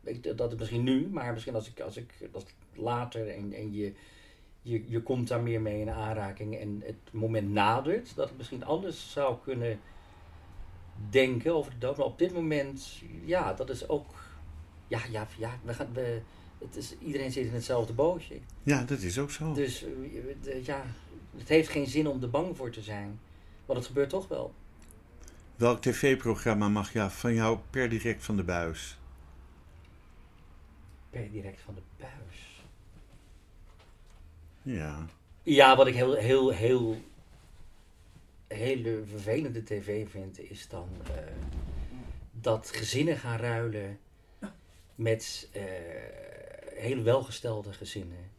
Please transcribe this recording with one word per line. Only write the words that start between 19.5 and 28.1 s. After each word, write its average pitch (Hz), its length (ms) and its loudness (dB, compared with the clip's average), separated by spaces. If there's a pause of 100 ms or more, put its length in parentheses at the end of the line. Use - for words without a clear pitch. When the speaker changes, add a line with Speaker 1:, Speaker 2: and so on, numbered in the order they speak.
Speaker 1:
Dus, 139 320 -2
eh, 135 60 -6 (520)
de, 135 220 -6
ja, 139 200 -4 (520)
het - 120 -12
heeft 156 200 8
geen 143 180 0
zin 151 200 2
om 131 160 0
er 120 80 -2
bang 160 260 0
voor 127 140 -4
te 110 120 -10
zijn, 104 380 -8 (460)
want 127 120 2
het 123 100 -6
gebeurt 139 220 2
toch 190 180 -2
wel. - 260 -4 (1000)
Speaker 2:
Welk 117 260 4
T - 40 2 (100)
V-programma 117 720 4
mag 104 240 2
je 101 180 2
van 120 240 0
jou 110 240 4 (120)
per 127 180 2
direct 113 360 0